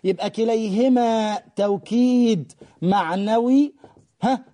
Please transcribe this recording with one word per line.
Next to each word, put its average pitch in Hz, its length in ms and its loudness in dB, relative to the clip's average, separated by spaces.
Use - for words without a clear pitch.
يبقى 190 260 -2
كليهما 226 1040 0
توكيد 226 1000 0
معنوي، 202 920 0
ها، 247 220 -2